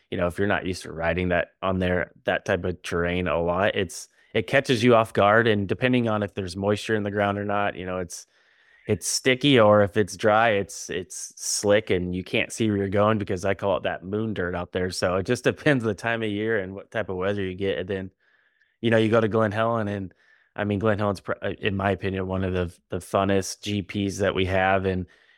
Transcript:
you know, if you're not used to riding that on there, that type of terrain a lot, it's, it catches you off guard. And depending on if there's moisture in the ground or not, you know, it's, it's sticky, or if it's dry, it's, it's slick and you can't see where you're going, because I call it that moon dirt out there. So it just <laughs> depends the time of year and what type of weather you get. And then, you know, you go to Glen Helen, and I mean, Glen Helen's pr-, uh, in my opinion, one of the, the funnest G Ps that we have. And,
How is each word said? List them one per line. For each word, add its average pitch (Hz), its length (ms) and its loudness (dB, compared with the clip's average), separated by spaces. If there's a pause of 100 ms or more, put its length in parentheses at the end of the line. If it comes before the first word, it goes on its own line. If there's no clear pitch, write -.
you 101 80 -6
know, 90 100 0
if 85 100 -6
you're 101 100 0
not 95 180 0
used 90 180 -6
to 80 80 -14
riding 82 380 -2
that 87 220 0 (100)
on 95 180 0
there, 90 320 0 (140)
that 90 180 -2
type 92 220 -2
of 92 160 -6
terrain 87 460 -2
a 78 140 0
lot, 87 340 0
it's, - 340 -6 (240)
it 113 140 -2
catches 131 360 2
you 123 120 8
off 113 180 4
guard. 107 340 6
And 104 220 2
depending 123 400 0
on 107 120 0
if 101 120 -4
there's 95 240 -6
moisture 104 380 0
in 104 80 -2
the 101 80 -4
ground 101 260 0
or 104 80 -6
not, 101 300 -2
you 92 100 -10
know, 92 140 -4
it's, - 280 -10 (600)
it's 107 200 -2
sticky, 131 520 4
or 104 240 8
if 98 120 -2
it's 98 220 0
dry, 110 320 4
it's, 98 400 -4
it's - 460 -10
slick - 560 0
and 90 240 -2
you 92 80 -4
can't - 280 -2
see 113 160 -2
where 104 100 2
you're 98 120 -2
going, 104 300 2
because 98 260 -4
I 98 80 2
call 98 240 0
it - 60 -6
that 85 200 -4
moon 107 300 -4
dirt 90 220 -4
out 87 160 -8
there. 92 180 -2
So 92 280 -2
it 95 80 -2
just 120 180 -2
<laughs> - 20 0
depends 131 380 0
the 110 100 0
time 113 300 -4
of 107 60 -2
year 107 300 -2
and 95 140 -8
what 95 180 -16
type 104 180 -4
of 95 80 -4
weather 98 260 -2
you 92 120 -6
get. 95 220 -2
And 90 100 -6
then, 95 240 -6 (720)
you 117 80 0
know, 113 80 4
you 110 120 4
go 113 120 4
to 110 60 2
Glen 110 240 2
Helen, 113 360 0
and 98 260 -6 (420)
I 104 80 -4
mean, 104 160 0
Glen 104 180 2
Helen's 101 240 -2
pr-, - 120 -6 (100)
uh, 98 160 -4
in 101 160 -4
my 98 160 0
opinion, 95 360 -4
one 95 160 -2
of 92 100 0
the, 90 220 -2 (140)
the 92 80 -6
funnest 98 640 0
G 104 220 -4
Ps 98 340 -4
that 95 160 0
we 92 120 0
have. 95 400 2
And, 92 200 -2 (320)